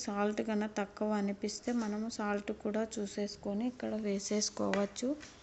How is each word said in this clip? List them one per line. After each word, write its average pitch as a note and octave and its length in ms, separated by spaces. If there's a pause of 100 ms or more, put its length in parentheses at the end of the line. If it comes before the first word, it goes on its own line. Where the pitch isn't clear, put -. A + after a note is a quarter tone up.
సాల్ట్ G#3 460
కన్నా G#3+ 180 (140)
తక్కువ G#3 280 (120)
అనిపిస్తే G3+ 500 (120)
మనము G#3+ 240 (100)
సాల్ట్ G#3 340 (140)
కూడా G#3+ 180 (120)
చూసేసుకొని G#3 760
ఇక్కడ A3 220 (140)
వేసేసుకోవచ్చు. G3+ 1040 (340)